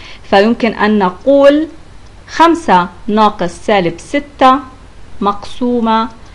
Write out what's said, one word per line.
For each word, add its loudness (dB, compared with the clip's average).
فيمكن 2
أن 0
نقول 2
خمسة 2
ناقص 0
سالب -2
ستة 0
مقسومة -2